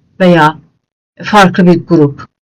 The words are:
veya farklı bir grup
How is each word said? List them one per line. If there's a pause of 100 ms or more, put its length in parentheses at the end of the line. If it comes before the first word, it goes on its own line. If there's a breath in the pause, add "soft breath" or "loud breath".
(200)
veya (640)
farklı
bir
grup (160)